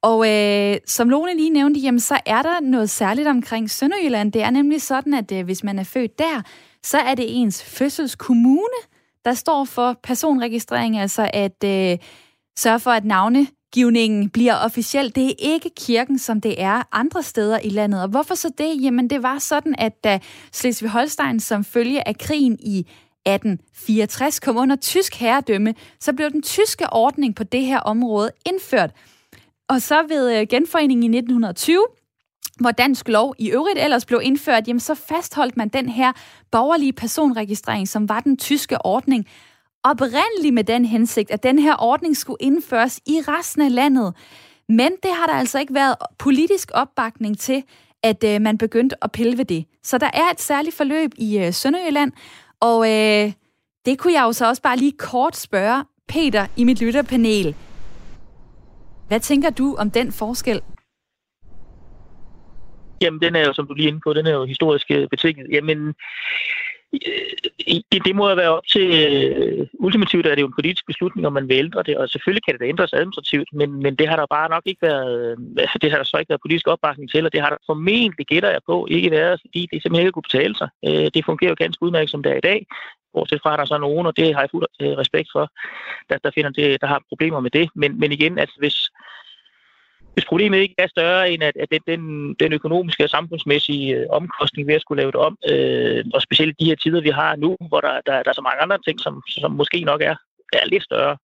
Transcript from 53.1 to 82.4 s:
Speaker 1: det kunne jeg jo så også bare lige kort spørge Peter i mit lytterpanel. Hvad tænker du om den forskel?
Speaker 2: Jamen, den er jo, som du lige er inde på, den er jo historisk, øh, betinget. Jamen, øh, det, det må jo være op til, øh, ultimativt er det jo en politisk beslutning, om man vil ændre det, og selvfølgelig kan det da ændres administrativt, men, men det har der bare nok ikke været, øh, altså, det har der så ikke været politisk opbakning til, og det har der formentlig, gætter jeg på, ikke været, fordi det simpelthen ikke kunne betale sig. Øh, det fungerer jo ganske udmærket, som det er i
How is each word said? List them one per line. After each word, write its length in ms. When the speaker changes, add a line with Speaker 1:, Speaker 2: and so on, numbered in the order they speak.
Speaker 1:
det 120
kunne 140
jeg 100
jo 100
så 160
også 140
bare 140
lige 220
kort 380
spørge 480
Peter 380
i 80
mit 160
lytterpanel. 760
Hvad 80
tænker 300
du 280
om 120
den 220
forskel? 480
Speaker 2:
Jamen, 200
den 160
er 100
jo, 60
som 140
du 80
lige 120
er 60
inde 120
på, 80
den 140
er 60
jo 120
historisk, 460
øh, 180
betinget. 420
Jamen, 280
øh, 760
det, 140
det 100
må 120
jo 60
være 220
op 180
til, 120
øh, 580
ultimativt 480
er 80
det 80
jo 40
en 140
politisk 260
beslutning, 400
om 60
man 160
vil 80
ændre 260
det, 140
og 120
selvfølgelig 360
kan 100
det 60
da 60
ændres 260
administrativt, 600
men, 300
men 140
det 120
har 80
der 100
bare 240
nok 160
ikke 160
været, 480
øh, 60
altså, 240
det 80
har 80
der 60
så 120
ikke 140
været 160
politisk 220
opbakning 420
til, 160
og 60
det 80
har 100
der 60
formentlig, 600
gætter 240
jeg 160
på, 240
ikke 200
været, 340
fordi 280
det 100
simpelthen 240
ikke 60
kunne 180
betale 260
sig. 120
Øh, 260
det 100
fungerer 260
jo 80
ganske 240
udmærket, 280
som 120
det 100
er 40
i 140